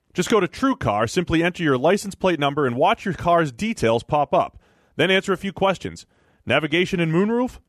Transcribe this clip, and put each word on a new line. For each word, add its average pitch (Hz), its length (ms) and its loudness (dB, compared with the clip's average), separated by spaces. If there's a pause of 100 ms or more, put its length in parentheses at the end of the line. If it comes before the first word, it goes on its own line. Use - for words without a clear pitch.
(140)
Just - 160 -2
go 220 100 4
to 180 80 0
TrueCar, 113 600 0
simply 160 320 0
enter 175 220 -2
your 143 140 2
license 180 360 0
plate 180 260 0
number 139 280 0
and 120 100 -2
watch 185 260 2
your 185 120 -4
car's 170 360 2
details 117 520 -2
pop 147 280 -2
up. - 280 0 (360)
Then 156 140 0
answer 190 240 0
a 175 40 -2
few 196 160 -8
questions. 165 520 -4 (400)
Navigation 156 540 0
and 165 120 0
moonroof? 226 460 0 (120)